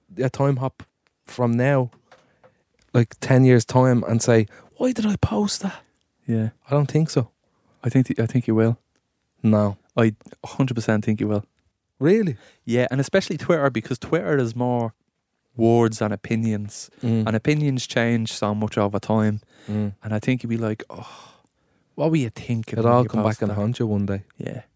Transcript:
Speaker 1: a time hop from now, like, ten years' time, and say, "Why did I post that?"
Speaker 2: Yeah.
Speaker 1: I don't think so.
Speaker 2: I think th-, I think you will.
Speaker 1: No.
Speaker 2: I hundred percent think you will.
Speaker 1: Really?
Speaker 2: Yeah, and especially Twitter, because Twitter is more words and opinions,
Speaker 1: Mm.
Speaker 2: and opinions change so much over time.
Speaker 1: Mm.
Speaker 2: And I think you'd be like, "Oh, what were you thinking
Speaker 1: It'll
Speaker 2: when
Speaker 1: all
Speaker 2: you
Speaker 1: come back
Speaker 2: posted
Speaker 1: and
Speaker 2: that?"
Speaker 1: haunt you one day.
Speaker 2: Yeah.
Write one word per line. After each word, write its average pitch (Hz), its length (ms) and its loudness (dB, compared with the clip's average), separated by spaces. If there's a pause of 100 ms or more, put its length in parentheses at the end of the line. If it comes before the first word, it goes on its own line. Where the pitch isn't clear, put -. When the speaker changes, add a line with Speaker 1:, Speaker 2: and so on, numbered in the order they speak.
(180)
Speaker 1:
a 127 100 0
time 139 300 0
hop 131 240 -6 (420)
from 120 280 -2
now, 127 380 2 (1000)
like, 120 280 2
ten 131 260 4
years' 123 180 6
time, 127 420 2
and 113 140 0
say, 113 260 4 (300)
"Why 254 160 0
did 220 140 -2
I 208 100 0
post - 460 -2
that?" - 200 -6 (440)
Speaker 2:
Yeah. 110 240 0 (180)
Speaker 1:
I - 40 -4
don't 143 180 0
think 156 180 0
so. 120 220 -2 (520)
Speaker 2:
I 127 60 -2
think 127 200 4
th-, - 120 -2
I 113 60 2
think 123 200 0
you 110 80 2
will. 113 240 2 (640)
Speaker 1:
No. 104 360 2 (180)
Speaker 2:
I 113 180 2 (300)
hundred 131 300 -4
percent 110 320 -2
think 107 140 -2
you 104 80 -2
will. 104 160 -2 (540)
Speaker 1:
Really? 170 380 2 (300)
Speaker 2:
Yeah, 120 240 0
and 131 100 -2
especially - 380 -2
Twitter, 147 320 -2
because 117 280 -6
Twitter 165 380 -4
is 117 180 -2
more 120 380 -4 (640)
words 117 460 4
and 107 100 -2
opinions, 107 800 -6 (120)
Speaker 1:
Mm. 113 240 0
Speaker 2:
and 113 80 0
opinions 147 520 0
change 117 480 0
so 104 200 -2
much 107 220 -4
over 101 220 0
time. 107 420 0 (300)
Speaker 1:
Mm. 104 320 -4
Speaker 2:
And 107 120 -6
I 107 40 -2
think 123 240 -2
you'd 117 80 -6
be 113 80 -2
like, 110 320 -4
"Oh, - 160 -16 (880)
what 160 160 -2
were 160 60 0
you 123 140 -2
thinking 113 480 -6
Speaker 1:
It'll 113 60 0
Speaker 2:
when 120 80 4
Speaker 1:
all 123 120 4
Speaker 2:
you 110 40 -6
Speaker 1:
come 110 120 -2
back 104 60 0 (120)
Speaker 2:
posted - 100 -4
Speaker 1:
and - 20 -2
Speaker 2:
that?" 104 100 -4
Speaker 1:
haunt 110 180 -2
you 120 80 -2
one 104 200 0
day. 98 180 -6 (140)
Speaker 2:
Yeah. - 240 -10 (140)